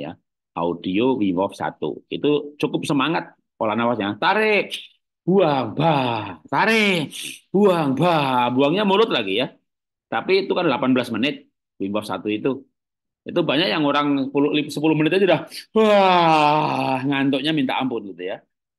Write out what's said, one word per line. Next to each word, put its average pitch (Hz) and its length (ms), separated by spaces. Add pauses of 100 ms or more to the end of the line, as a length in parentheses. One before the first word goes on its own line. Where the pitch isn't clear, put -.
ya. 78 100 (460)
Audio 90 640
Wim 92 160
Hof 98 160
satu. 78 560
Itu 143 480
cukup 127 240
semangat 151 480 (320)
olah 110 160
nafasnya. 107 400
Tarik, 202 560 (480)
buang, 147 560
bah. 127 720
Tarik, 196 640 (400)
buang, 175 400
bah. 139 560
Buangnya 143 320
mulut 202 320
lagi 104 240
ya. 143 160 (500)
Tapi 180 420
itu 190 80
kan 185 160
delapan 127 240
belas 120 160
menit 120 400 (320)
Wim 98 80
Hof 104 160
satu 95 240
itu. 113 320 (640)
Itu - 160
banyak 147 240
yang 185 160
orang 143 480
sepuluh, 147 200 (200)
sepuluh 156 240
menit 156 240
aja 196 80
udah, 160 160 (320)
wah, 156 1300
ngantuknya 139 480
minta 131 320
ampun 110 320
gitu 85 80
ya. 98 160 (400)